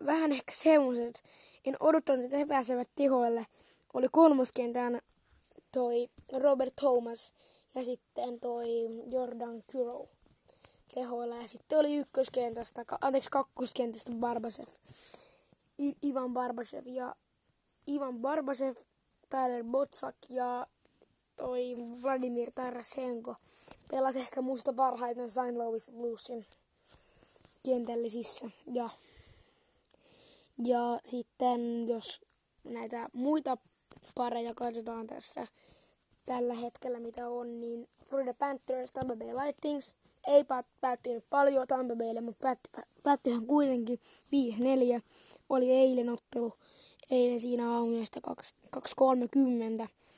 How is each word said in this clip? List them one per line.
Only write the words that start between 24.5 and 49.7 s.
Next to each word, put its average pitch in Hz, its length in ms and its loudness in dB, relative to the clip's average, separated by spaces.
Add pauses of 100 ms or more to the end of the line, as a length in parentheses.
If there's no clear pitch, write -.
parhaiten 240 580 -2
Saint 247 260 -2
Louis 226 340 -4
Bluesin 233 560 -6 (1160)
kentällisissä. 233 840 0 (220)
Ja, 240 180 -4 (1700)
ja 240 400 2
sitten 240 840 -2
jos 233 320 -4 (440)
näitä 233 480 -10
muita 277 440 0 (580)
pareja 233 400 -4
katsotaan 226 520 -6
tässä - 400 -2 (800)
tällä 240 280 -2
hetkellä, 240 460 -8
mitä 233 280 -10
on, 240 320 -8
niin 233 280 -10 (160)
Florida 262 300 -4
Panthers, 262 560 -4
Tampa 254 260 -6
Bay 226 120 -10
Lightnings, 285 680 -4 (300)
ei 285 180 10
päät-, 254 360 -6
päättynyt 247 500 -4
paljon, 277 380 4
Tampa 254 280 0
Baylle, 226 240 -4
mut 233 180 -8
päättyi, - 380 -2
pä-, - 100 -12 (160)
päättyihän 240 440 2
kuitenkin 254 540 4 (320)
viisi 240 280 2
neljä. 247 400 4 (480)
Oli 254 220 4
eilen 254 380 6
ottelu, 233 440 -4 (580)
eilen 247 300 4
siinä 240 340 0
aamuyöstä 233 460 -2
kaksi, - 340 -10 (160)
kaksi - 260 -6
kolmekymmentä. 240 920 2 (300)